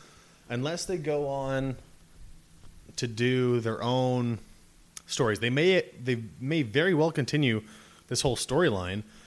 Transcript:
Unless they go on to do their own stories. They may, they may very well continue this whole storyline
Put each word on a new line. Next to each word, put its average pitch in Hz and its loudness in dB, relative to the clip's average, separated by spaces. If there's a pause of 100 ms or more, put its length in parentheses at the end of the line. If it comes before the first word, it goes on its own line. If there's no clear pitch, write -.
(480)
Unless 143 -4
they 190 -2
go 147 -2
on 135 -2 (1200)
to 127 -4
do 123 2
their 110 -2
own 123 0 (680)
stories. 107 0
They 117 0
may, 170 4 (160)
they 123 -2 (180)
may 147 0
very 147 2
well 156 4
continue 135 2 (440)
this - -2
whole 123 2
storyline 107 0 (240)